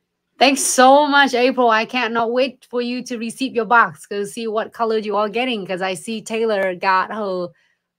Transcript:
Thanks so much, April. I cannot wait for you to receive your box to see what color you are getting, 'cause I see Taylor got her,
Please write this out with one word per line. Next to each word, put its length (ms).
Thanks 220
so 460
much, 260
April. 380
I 160
cannot 440
wait 380
for 140
you 220
to 120
receive 380
your 100
box 440
to 180
see 200
what 280
color 240
you 180
are 140
getting, 340
'cause 160
I 140
see 260
Taylor 540
got 400
her, 340